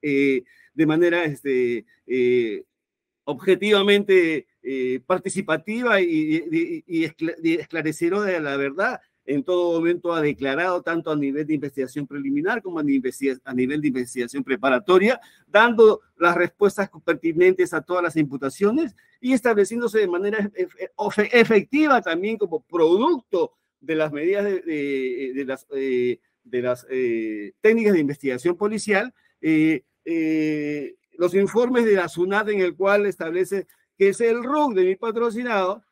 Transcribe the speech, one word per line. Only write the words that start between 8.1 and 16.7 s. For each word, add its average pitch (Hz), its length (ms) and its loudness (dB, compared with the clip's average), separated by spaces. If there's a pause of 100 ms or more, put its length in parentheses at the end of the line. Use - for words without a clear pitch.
de 175 80 -2
la 143 160 -4
verdad. 151 460 -2 (220)
En 139 200 -2
todo 175 300 0
momento 170 400 -2
ha 160 80 -2
declarado, 151 600 -2
tanto 165 300 -4
a 156 40 0
nivel 143 300 -2
de 151 80 -4
investigación 139 540 -6
preliminar 143 540 -4
como 180 180 -8
a 151 40 -4
nivel 139 140 2
investiga-, 131 480 -4
a 135 80 -10
nivel 131 260 -2
de 147 100 0
investigación 123 540 -6
preparatoria, 135 760 2 (260)
dando 220 540 6 (160)
las 170 180 4
respuestas 190 540 0 (160)